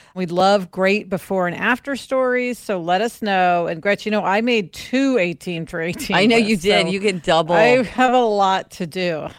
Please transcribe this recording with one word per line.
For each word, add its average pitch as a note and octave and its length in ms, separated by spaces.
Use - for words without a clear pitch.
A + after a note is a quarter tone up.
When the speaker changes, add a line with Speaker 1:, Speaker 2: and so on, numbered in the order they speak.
Speaker 1:
We'd F#3 160
love F#3 400
great F#3+ 400
before F#3 340
and E3+ 100
after B3 400
stories, B3 640
so F#3+ 240
let F3+ 200
us A#3 200
know. F3+ 460
And E3 160
Gretch, G3+ 240
you G#3 40
know, G#3 140
I G3 160
made A3+ 320
two C4 460
eighteen E3+ 480
for E3+ 120
eighteen E3+ 360
Speaker 2:
I F#3 100
know A#3 120
you A3 180
Speaker 1:
lists, D#3 80
Speaker 2:
did. G3+ 240
Speaker 1:
so F3+ 40
Speaker 2:
You G3 80
get F#3+ 220
double. E3 320
Speaker 1:
I A#3+ 300
have B3 320
a B3 100
lot G3 460
to F3+ 160
do. E3 400